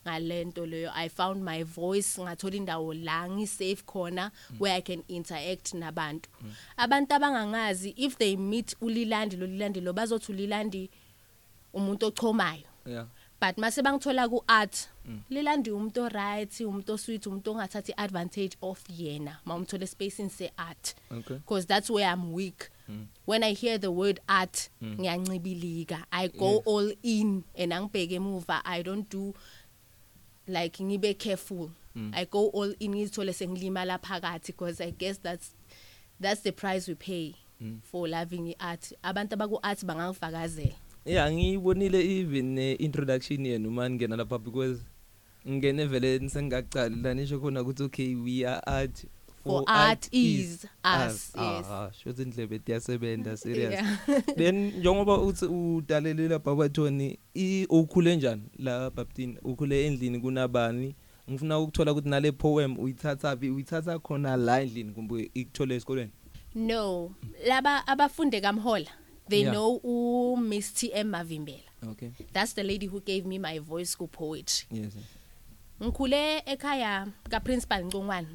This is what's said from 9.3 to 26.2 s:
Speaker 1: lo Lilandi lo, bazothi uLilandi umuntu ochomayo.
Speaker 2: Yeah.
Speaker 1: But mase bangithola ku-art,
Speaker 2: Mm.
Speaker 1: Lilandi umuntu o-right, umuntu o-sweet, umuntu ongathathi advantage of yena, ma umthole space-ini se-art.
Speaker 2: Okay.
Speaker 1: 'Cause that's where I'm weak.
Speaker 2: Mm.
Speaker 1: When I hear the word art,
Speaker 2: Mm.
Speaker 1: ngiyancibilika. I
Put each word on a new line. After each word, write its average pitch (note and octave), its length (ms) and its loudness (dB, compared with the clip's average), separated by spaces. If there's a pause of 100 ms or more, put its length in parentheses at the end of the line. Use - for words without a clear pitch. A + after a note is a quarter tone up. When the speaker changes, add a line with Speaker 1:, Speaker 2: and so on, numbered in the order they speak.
Speaker 1:
lo F#3 80 -4
Lilandi F#3+ 340 -4
lo, F3+ 120 -2
bazothi A3 380 -2
uLilandi G3+ 580 -4 (840)
umuntu G3 380 0
ochomayo. G3 520 2 (220)
Speaker 2:
Yeah. A#2 200 -6 (340)
Speaker 1:
But F#3 180 0
mase A3 240 0
bangithola C4+ 480 2
ku-art, A3 580 4 (180)
Speaker 2:
Mm. A2+ 140 -10 (100)
Speaker 1:
Lilandi C#4+ 420 0
umuntu G#3 300 -2
o-right, G#3 600 -4
umuntu G3+ 320 -4
o-sweet, A3 340 -6
umuntu G3 240 -4
ongathathi G#3+ 460 -6
advantage F#3+ 640 -4
of F#3+ 260 -8
yena, D3+ 480 -8 (100)
ma E3+ 100 -4
umthole F#3 300 -6
space-ini G3 440 -6
se-art. - 640 -8 (160)
Speaker 2:
Okay. A#2+ 340 -8
Speaker 1:
'Cause F#3+ 200 -2
that's G3+ 240 2
where G#3 180 4
I'm F3 240 0
weak. F3+ 380 -6 (200)
Speaker 2:
Mm. G#2 180 -10 (180)
Speaker 1:
When A3 180 2
I G#3+ 100 4
hear A3+ 240 0
the F#3+ 140 0
word F#3 380 2
art, F#3+ 400 2 (120)
Speaker 2:
Mm. A2+ 160 -6
Speaker 1:
ngiyancibilika. F3 1120 -4
I F3+ 200 0